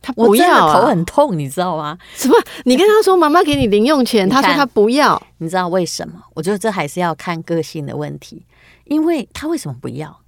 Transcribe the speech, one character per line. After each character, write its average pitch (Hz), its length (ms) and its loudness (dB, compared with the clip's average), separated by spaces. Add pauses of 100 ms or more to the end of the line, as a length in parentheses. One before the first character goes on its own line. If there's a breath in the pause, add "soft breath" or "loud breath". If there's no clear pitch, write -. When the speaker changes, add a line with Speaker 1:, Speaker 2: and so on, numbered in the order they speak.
Speaker 1:
他 - 100 -10
不 226 240 4
要 320 120 4
啊。 254 180 4
Speaker 2:
我 - 0 -
真 - 20 4
的 151 60 4
头 190 140 4
很 175 180 0
痛， 277 320 0
你 143 100 -4
知 135 140 -6
道 175 160 -4
吗？ 151 180 -8 (200 loud breath)
Speaker 1:
什 - 120 -4
么？ 381 80 6 (300 loud breath)
你 247 100 4
跟 339 120 4
他 427 160 4
说 381 120 4
：“妈 330 140 2
妈 349 140 4
给 302 120 0
你 269 120 0
零 208 180 2
用 285 180 2
钱。” 214 240 0
Speaker 2:
你 - 40 0
看。 262 100 2
Speaker 1:
他 196 80 2
说 175 80 0
他 285 80 2
不 214 240 2
要。 247 320 2 (160)
Speaker 2:
你 165 100 -8
知 165 80 -8
道 185 120 -2
为 175 180 0
什 - 240 -10
么？ 160 60 -20 (180)
我 160 80 -10
觉 165 100 -4
得 214 60 -2
这 220 140 -4
还 180 160 -6
是 160 120 -8
要 175 140 -2
看 165 300 -8
个 165 180 -4
性 151 240 -10
的 139 100 -10
问 147 220 -10
题。 - 260 -20 (420 soft breath)
因 311 200 0
为 320 280 -2
他 - 140 -10
为 330 80 -2
什 208 140 -8
么 123 100 -12
不 131 100 -14
要？ 147 380 -14